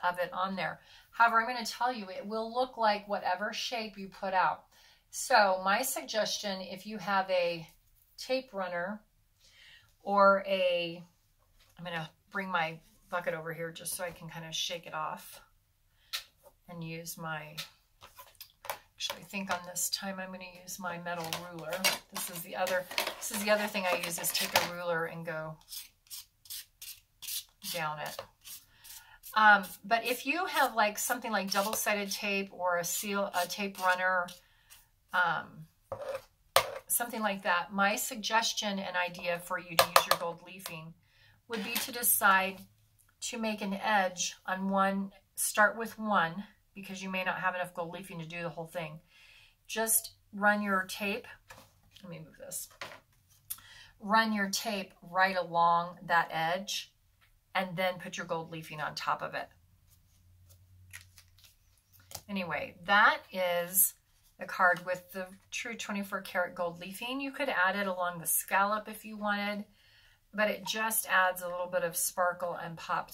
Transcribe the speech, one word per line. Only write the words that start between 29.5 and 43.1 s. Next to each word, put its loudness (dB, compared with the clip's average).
but 2
if -2
you 0
have, 2
like, 2
something -2
like 0
double-sided 0
tape -2
or 0
a 0
seal, -2
a -2
tape -6
runner, 2
um, -2
something -2
like -2
that, 0
my 4
suggestion 0
and -6
idea -2
for -4
you -10
to 8
use 2
your -10
gold -6
leafing -12
would -4
be -4
to -2
decide 4